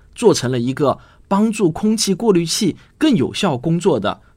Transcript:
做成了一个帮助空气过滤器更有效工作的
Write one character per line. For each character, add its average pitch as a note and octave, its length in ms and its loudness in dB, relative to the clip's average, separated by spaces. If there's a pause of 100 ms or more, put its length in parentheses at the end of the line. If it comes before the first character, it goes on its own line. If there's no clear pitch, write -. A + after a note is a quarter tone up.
(140)
做 G#3+ 180 4
成 B2+ 200 -2
了 B2+ 80 -2
一 B2 120 -2
个 C3 280 0 (260)
帮 G#3 240 0
助 G3+ 220 0
空 G#3+ 240 -2
气 G3 180 -2
过 A3 180 0
滤 E3+ 140 2
器 E3 300 -2 (200)
更 D4 200 2
有 A2+ 180 -2
效 D3+ 240 -2
工 E3 220 -2
作 D3+ 180 2
的 F#2+ 220 -4 (160)